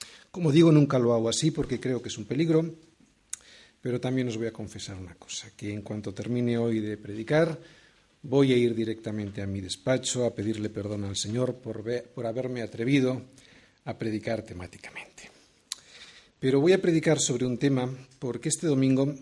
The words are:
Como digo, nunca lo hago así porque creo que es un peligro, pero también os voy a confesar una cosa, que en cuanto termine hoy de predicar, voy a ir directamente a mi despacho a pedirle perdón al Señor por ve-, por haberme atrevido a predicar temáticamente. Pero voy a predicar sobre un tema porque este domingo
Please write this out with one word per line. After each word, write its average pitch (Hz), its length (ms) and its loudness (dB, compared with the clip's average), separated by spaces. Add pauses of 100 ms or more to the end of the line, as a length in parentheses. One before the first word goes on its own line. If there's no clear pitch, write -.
(320)
Como 165 200 0
digo, 165 200 8
nunca 143 280 6
lo 117 140 4
hago 113 140 2
así 151 240 0
porque 123 280 -4
creo 127 220 -2
que 113 80 -12
es - 80 -8
un 104 80 -10
peligro, 160 500 0 (1040)
pero 123 180 -2
también 127 280 -2
os 110 100 -4
voy 113 100 -2
a 110 60 -6
confesar 101 440 -12
una 90 180 -14
cosa, - 420 -14
que 104 160 -6
en 104 80 -8
cuanto 104 320 -8
termine 120 440 -2
hoy 117 220 0
de 107 180 -4
predicar, 151 640 -2 (600)
voy 135 300 2
a 123 60 6
ir 120 180 2
directamente 107 680 -6
a 98 60 -6
mi 98 140 -4
despacho 127 640 -2
a 117 100 -2
pedirle 107 340 -4
perdón 101 360 -6
al 98 100 -8
Señor 120 400 -2
por 107 260 -10
ve-, 120 200 -4
por - 240 -10
haberme 123 360 -4
atrevido 127 640 0 (600)
a - 120 -8
predicar 107 460 -4
temáticamente. - 880 -16 (1120)
Pero 135 200 4
voy 175 120 6
a 190 80 4
predicar 160 380 4
sobre 123 260 0
un 123 120 -2
tema 131 320 2 (300)
porque 117 300 -6
este - 180 -2
domingo 135 540 4